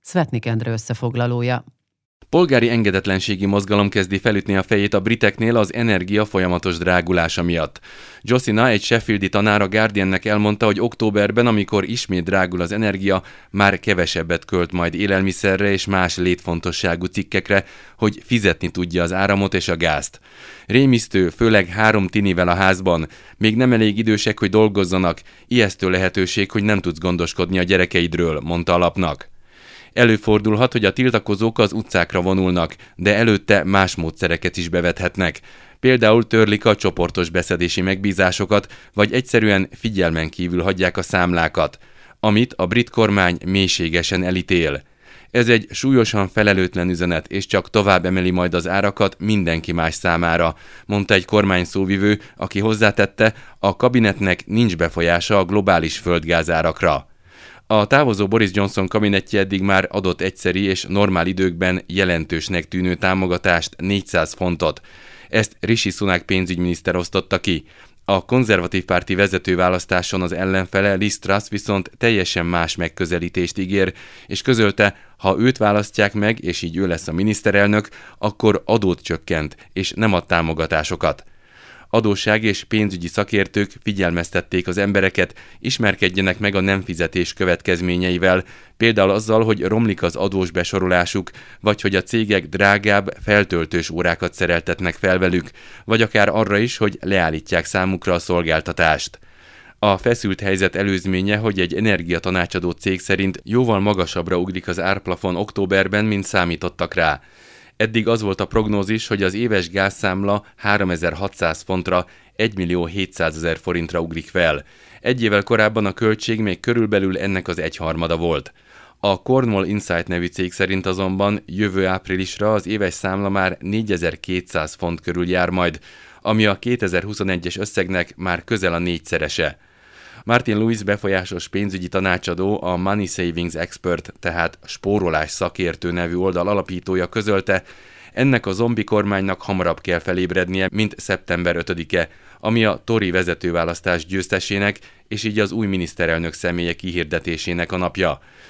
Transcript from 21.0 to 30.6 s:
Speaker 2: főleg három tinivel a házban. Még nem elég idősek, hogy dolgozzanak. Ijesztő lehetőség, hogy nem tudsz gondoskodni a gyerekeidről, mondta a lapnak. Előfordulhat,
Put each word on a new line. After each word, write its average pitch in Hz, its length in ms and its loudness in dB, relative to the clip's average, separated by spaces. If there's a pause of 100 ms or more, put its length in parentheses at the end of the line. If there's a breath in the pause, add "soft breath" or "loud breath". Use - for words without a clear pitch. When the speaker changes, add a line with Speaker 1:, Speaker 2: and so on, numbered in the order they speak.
Speaker 2:
főleg 107 380 2
három 107 380 2
tinivel 92 420 2
a 87 60 4
házban. 92 520 2 (300 loud breath)
Még 107 200 2
nem 127 160 4
elég 110 260 2
idősek, 107 400 0
hogy 120 120 0
dolgozzanak. 95 720 2 (260 loud breath)
Ijesztő 101 440 0
lehetőség, 92 600 0
hogy 107 120 0
nem 104 180 2
tudsz 85 180 -4
gondoskodni 90 600 0
a 90 40 2
gyerekeidről, 87 800 2
mondta 85 340 -2
a 87 40 4
lapnak. 85 500 0 (640 loud breath)
Előfordulhat, 110 800 4